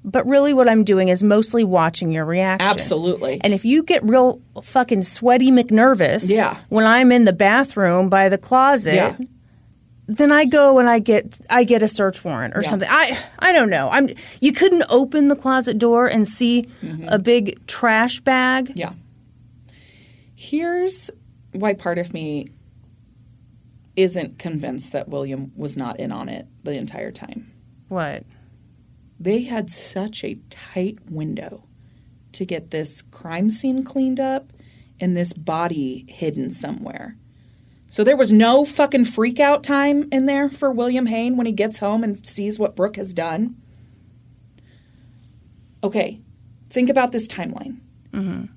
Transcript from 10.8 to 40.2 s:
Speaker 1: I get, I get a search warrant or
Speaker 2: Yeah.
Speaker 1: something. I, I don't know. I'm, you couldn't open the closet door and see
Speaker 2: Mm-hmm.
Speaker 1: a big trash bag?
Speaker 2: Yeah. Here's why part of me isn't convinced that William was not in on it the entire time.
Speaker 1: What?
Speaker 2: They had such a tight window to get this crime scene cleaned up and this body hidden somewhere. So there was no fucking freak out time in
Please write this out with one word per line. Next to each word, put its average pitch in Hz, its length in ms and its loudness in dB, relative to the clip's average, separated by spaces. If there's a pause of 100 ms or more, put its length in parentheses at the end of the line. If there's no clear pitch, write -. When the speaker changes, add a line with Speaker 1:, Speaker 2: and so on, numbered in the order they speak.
Speaker 1:
I 233 100 4
get, - 380 0 (120)
I 247 140 4
get 220 200 2
a 220 40 2
search 196 360 -2
warrant 127 320 -6
or 208 80 -2
Speaker 2:
Yeah. - 60 -2
Speaker 1:
something. 196 200 -2
I, 262 280 2 (200)
I 370 160 2
don't 247 160 4
know. 139 220 0
I'm, 269 180 2 (300)
you 262 140 2
couldn't 349 360 4
open 277 380 4
the 285 80 4
closet 262 420 -2
door 233 300 2
and 214 200 2
see 240 400 0 (160)
Speaker 2:
Mm-hmm. 160 260 -10
Speaker 1:
a 208 100 0
big 226 480 -2
trash 233 540 -2
bag? 254 540 0
Speaker 2:
Yeah. 170 180 -10 (1400)
Here's 349 800 -4 (400)
why 202 220 -2
part 175 260 -6
of 175 140 -8
me 151 340 -8 (1500)
isn't 180 420 -2
convinced 147 540 -10
that 143 160 -8
William 139 480 -10
was 143 180 -10
not 127 240 -10
in - 140 -10
on 120 160 -12
it - 180 -14 (160)
the 147 80 -10
entire - 400 -12
time. - 400 -20 (380)
Speaker 1:
What? 160 340 -8 (960)
Speaker 2:
They 202 220 -2
had 233 280 -8
such - 540 -10
a - 140 -10 (120)
tight 196 500 -8 (120)
window 156 540 -12 (680)
to 190 140 -8
get 165 260 -10
this 156 300 -6
crime 175 480 -6
scene 262 340 -4
cleaned 262 380 -4
up 262 320 -6 (480)
and 180 160 -2
this 175 160 -4
body 160 720 -6
hidden 143 440 -8
somewhere. - 640 -10 (720)
So 214 160 -2
there 277 100 6
was 240 160 2
no 233 320 6
fucking 285 420 2
freak 240 360 -2
out 285 220 4
time 285 460 0
in 269 160 0